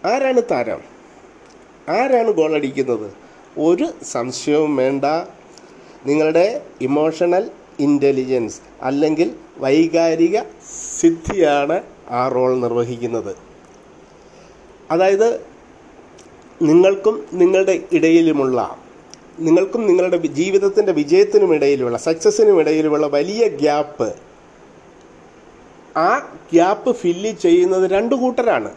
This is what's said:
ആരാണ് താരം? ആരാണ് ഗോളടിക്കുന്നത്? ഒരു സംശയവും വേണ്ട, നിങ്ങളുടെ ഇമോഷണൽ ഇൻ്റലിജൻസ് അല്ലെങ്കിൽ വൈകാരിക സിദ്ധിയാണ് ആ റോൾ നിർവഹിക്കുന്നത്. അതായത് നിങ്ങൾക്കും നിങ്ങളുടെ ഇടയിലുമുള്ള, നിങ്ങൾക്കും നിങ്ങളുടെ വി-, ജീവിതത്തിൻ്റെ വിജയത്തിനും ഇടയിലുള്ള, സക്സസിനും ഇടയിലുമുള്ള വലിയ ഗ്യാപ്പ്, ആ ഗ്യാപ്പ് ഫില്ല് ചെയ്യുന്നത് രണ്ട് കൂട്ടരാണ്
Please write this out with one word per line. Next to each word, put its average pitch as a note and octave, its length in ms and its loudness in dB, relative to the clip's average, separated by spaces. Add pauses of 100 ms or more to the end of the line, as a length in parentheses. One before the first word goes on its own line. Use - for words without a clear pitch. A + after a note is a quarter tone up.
(120)
ആരാണ് C4 300 0 (100)
താരം? A#2 280 -4 (1160)
ആരാണ് A#3+ 400 2
ഗോളടിക്കുന്നത്? C3 720 -2 (600)
ഒരു G3+ 200 0 (260)
സംശയവും D3 580 -2 (100)
വേണ്ട, C#3 220 -2 (1000)
നിങ്ങളുടെ D#3 400 2 (340)
ഇമോഷണൽ D#3+ 640 0 (420)
ഇൻ്റലിജൻസ് C3 720 0 (240)
അല്ലെങ്കിൽ D3+ 460 0 (300)
വൈകാരിക E3 800 2 (600)
സിദ്ധിയാണ് D#3+ 760 0 (340)
ആ A#2+ 180 -2
റോൾ B2+ 220 0 (100)
നിർവഹിക്കുന്നത്. A#2 720 -4 (1600)
അതായത് G3 380 2 (1300)
നിങ്ങൾക്കും G3 560 4 (160)
നിങ്ങളുടെ F#3 420 2 (220)
ഇടയിലുമുള്ള, D#3 640 2 (880)
നിങ്ങൾക്കും F#3+ 400 2
നിങ്ങളുടെ F3+ 360 2
വി-, D3 160 -4
ജീവിതത്തിൻ്റെ G3 640 0
വിജയത്തിനും F#3+ 540 2
ഇടയിലുള്ള, C3+ 420 0 (100)
സക്സസിനും G#3 540 2
ഇടയിലുമുള്ള D3+ 460 0 (100)
വലിയ G3 260 -2 (180)
ഗ്യാപ്പ്, D3 480 -2 (1900)
ആ E3+ 140 2 (420)
ഗ്യാപ്പ് G3 380 2 (120)
ഫില്ല് F3+ 300 -2 (120)
ചെയ്യുന്നത് F#3 420 4 (100)
രണ്ട് A#3 260 0
കൂട്ടരാണ് A3+ 540 -2